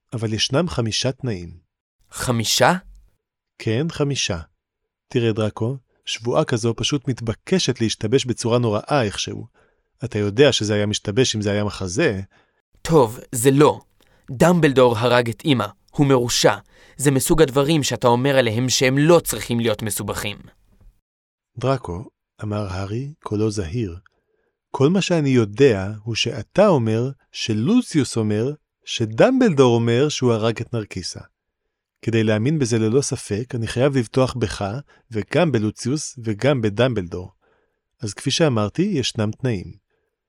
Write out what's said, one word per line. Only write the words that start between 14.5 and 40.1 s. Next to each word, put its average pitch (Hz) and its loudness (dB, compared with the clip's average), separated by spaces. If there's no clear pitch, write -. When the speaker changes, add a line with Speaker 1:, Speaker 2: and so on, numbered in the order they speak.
Speaker 2:
הרג 120 2
את - -8
אמא. 123 2
הוא 147 0
מרושע. 123 2
זה 139 0
מסוג 147 2
הדברים 139 2
שאתה 120 0
אומר 131 2
עליהם 120 0
שהם 131 0
לא 160 6
צריכים 117 -4
להיות 113 -2
מסובכים." 104 -6
Speaker 1:
"דרקו", 117 -4
אמר 104 -4
הארי, 101 -8
קולו 107 -2
זהיר, 95 -6
"כל 135 2
מה 175 2
שאני 156 0
יודע 107 2
הוא 110 -8
שאתה 113 0
אומר 123 2
שלוציוס 139 0
אומר 110 0
שדמבלדור 135 4
אומר 117 2
שהוא 123 0
הרג 110 0
את - -10
נרקיסה. 104 -8
כדי 113 2
להאמין 110 2
בזה 117 0
ללא 110 2
ספק, 120 -6
אני 113 -4
חייב 135 0
לבטוח 131 0
בך, 110 -4
וגם 139 -2
בלוציוס, 117 -4
וגם 117 0
בדמבלדור. 101 -2
אז 104 -8
כפי - -6
שאמרתי, 123 0
ישנם 127 -2
תנאים. 101 -6